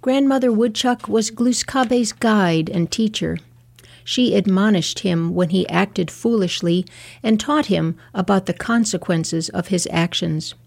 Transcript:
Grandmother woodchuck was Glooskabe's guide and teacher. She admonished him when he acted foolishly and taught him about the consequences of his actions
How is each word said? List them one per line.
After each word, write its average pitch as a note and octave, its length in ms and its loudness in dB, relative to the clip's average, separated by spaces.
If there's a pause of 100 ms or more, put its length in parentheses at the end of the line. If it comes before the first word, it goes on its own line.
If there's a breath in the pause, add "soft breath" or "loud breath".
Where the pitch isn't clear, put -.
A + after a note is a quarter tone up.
Grandmother C4+ 500 2
woodchuck A#3+ 580 0
was G#3+ 220 0
Glooskabe's A#3+ 800 0
guide F3+ 560 2
and E3+ 200 -2
teacher. G3 500 -2 (680 loud breath)
She B3 300 2
admonished G3 640 2
him E3+ 340 0
when F3 160 0
he F#3 180 0
acted F3+ 440 -2
foolishly F3+ 760 0 (380 loud breath)
and G#3+ 160 2
taught D4 260 0
him D#3+ 320 0 (160 loud breath)
about F#3+ 320 0
the E3+ 80 -2
consequences F3 960 -2
of F3 180 -6
his F3+ 240 -2
actions E3 640 -2 (140)